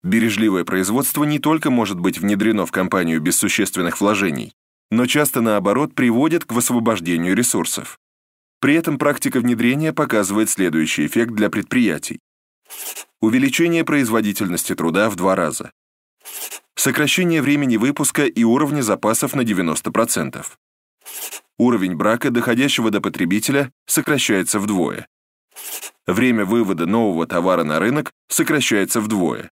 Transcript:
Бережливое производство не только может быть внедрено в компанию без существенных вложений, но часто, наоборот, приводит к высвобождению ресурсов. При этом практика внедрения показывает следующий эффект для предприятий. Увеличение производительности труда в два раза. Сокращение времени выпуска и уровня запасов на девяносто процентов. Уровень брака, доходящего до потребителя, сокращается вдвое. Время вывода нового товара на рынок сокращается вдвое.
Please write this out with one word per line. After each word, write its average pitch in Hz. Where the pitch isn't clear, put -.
Бережливое 104
производство 107
не 147
только 151
может 107
быть 90
внедрено 101
в -
компанию 92
без 78
существенных 92
вложений, 95
но 120
часто, 143
наоборот, 107
приводит 147
к -
высвобождению 98
ресурсов. 98
При 143
этом 165
практика 139
внедрения 123
показывает 107
следующий 80
эффект 113
для 104
предприятий. 101
Увеличение 139
производительности 107
труда 92
в 95
два 92
раза. 82
Сокращение 151
времени 139
выпуска 143
и 117
уровня 139
запасов 110
на 139
девяносто 90
процентов. -
Уровень 101
брака, 113
доходящего 117
до 101
потребителя, 107
сокращается 110
вдвое. 92
Время 113
вывода 95
нового 95
товара 87
на 76
рынок 131
сокращается 120
вдвое. 92